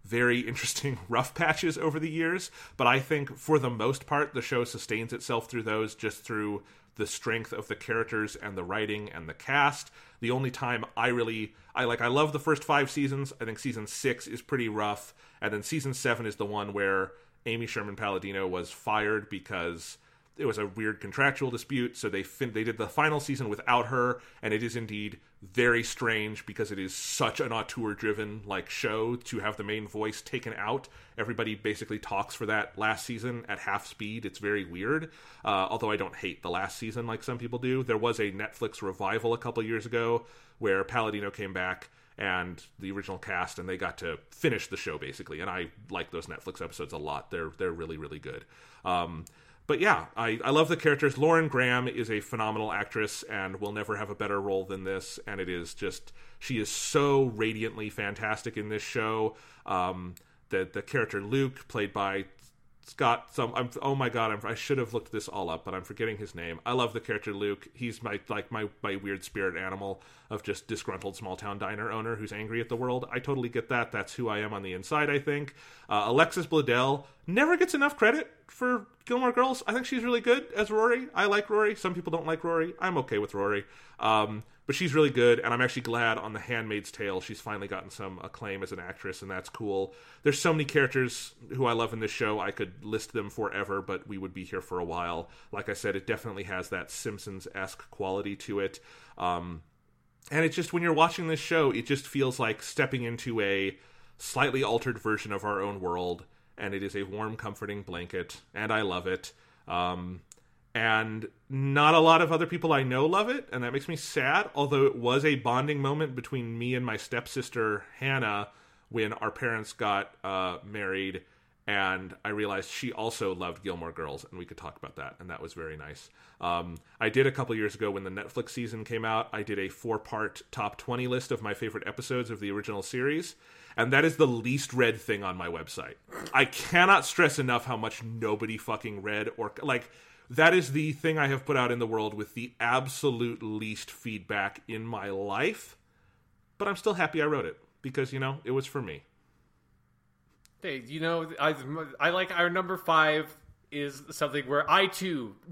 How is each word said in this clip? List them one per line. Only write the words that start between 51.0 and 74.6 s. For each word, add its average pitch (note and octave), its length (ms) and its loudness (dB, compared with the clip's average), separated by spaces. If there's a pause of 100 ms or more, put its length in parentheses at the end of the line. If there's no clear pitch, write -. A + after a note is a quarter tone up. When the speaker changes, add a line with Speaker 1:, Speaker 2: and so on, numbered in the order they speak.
Speaker 1:
Lauren D#3+ 320 6
Graham B2 380 2
is A#2 240 -2
a G#2+ 100 0
phenomenal G#2+ 520 -2
actress G#2 500 -2
and F#2+ 380 -6
will G#2 120 -4
never G#2 240 -2
have G2+ 140 -6
a G#2 40 -8
better G2+ 260 0
role G2 240 0
than F#2+ 200 -6
this, F#2+ 420 -4
and G2+ 140 -6
it F2+ 80 -4
is F2 240 -6
just, - 400 -6 (260)
she B2+ 200 -4
is G#2 100 0
so C#3+ 560 4
radiantly A2 640 -2
fantastic G#2 680 -4
in G#2 120 -4
this G#2+ 140 -2
show. A2 540 0 (280)
Um, F2+ 520 -2 (320)
the, F#2+ 220 0
the G2+ 120 -6
character G#2+ 400 -2
Luke, C3 460 0
played B2+ 240 -2
by G2 320 0 (600)
Scott, - 480 0
some, A#2+ 220 -2
I'm, B2 160 -2 (100)
oh C#3 140 2
my C3 140 2
god, A2+ 240 0
I'm, G#2 120 -4
I A2+ 120 -4
should C3+ 220 0
have A2+ 140 -2
looked A#2 200 -4
this G#2+ 160 -4
all F#2 200 -4
up, E2 160 -4
but F#2+ 100 -6
I'm F#2+ 100 -6
forgetting A2 320 -4
his G2+ 180 -12
name. E2+ 320 -8
I A#2+ 60 0
love B2 200 2
the A2+ 80 -4
character G#2+ 320 -4
Luke. G2+ 400 -2
He's A#2+ 300 -8
my, G#2 160 -2 (100)
like, G#2 220 -6
my, G#2+ 180 -4 (140)
my G2+ 140 -2
weird G2 260 -4
spirit F#2+ 340 -2
animal F#2+ 460 -6 (260)
of G#2+ 140 -6
just - 240 -4
disgruntled G2 480 -6
small F#2 220 -8
town G2+ 220 -8
diner G#2 340 -4
owner A2 240 -4
who's G#2 160 -8
angry A2 280 -4
at A#2 80 -4
the A#2+ 80 -2
world. B2+ 360 -2
I B2 80 -2
totally B2+ 280 -2
get A#2+ 200 -4
that. A#2+ 240 0
That's G2+ 220 -4
who A#2+ 140 -2
I G#2 120 0
am G#2+ 120 -4
on G2 100 -6